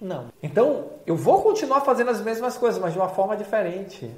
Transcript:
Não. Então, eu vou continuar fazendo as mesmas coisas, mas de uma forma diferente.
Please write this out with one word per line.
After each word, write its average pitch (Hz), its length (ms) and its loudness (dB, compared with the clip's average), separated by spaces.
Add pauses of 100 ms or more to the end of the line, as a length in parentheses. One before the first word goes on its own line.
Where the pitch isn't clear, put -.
Não. 147 280 -8 (120)
Então, 220 440 2 (200)
eu 165 100 0
vou - 280 4
continuar 277 380 2
fazendo 247 280 2
as 220 100 0
mesmas 226 380 -4
coisas, 208 240 0
mas 175 100 0
de 170 60 -4
uma 185 120 0
forma 196 280 0
diferente. 196 800 -4